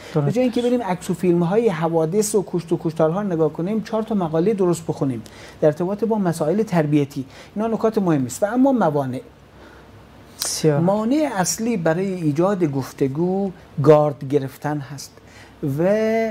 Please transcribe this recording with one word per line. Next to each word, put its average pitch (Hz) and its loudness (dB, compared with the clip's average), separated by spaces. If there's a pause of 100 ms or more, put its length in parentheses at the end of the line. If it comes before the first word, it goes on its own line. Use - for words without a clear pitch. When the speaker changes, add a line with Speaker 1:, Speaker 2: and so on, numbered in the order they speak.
(140)
Speaker 1:
درست. 147 2
Speaker 2:
به 143 2
جای 233 2
اینکه 247 0
بریم 240 2
عکس 185 -4
و 185 -2
فیلم‌های 175 2
حوادث 165 0
و 196 2
کشت - -6
و 170 2
کشتارها 160 0
نگاه 165 0
کنیم، 202 -4
چهار 220 -4
تا 220 -4
مقاله 175 0
درست 175 0
بخونیم 131 -4 (380)
در 160 4
ارتباط 180 0
با 220 0
مسائل 170 0
تربیتی. 147 0 (320)
اینا 214 -2
نکات 220 0
مهمی 160 2
است. - -10
و 202 4
اما 254 4
موانع. 147 0 (1200)
Speaker 1:
بسیار. 147 0
Speaker 2:
مانع 226 0
اصلی 220 -2
برای 175 -2
ایجاد 175 0
گفتگو 151 -2 (320)
گارد 151 6
گرفتن 147 -2
هست 135 -14 (680)
و 165 0 (460)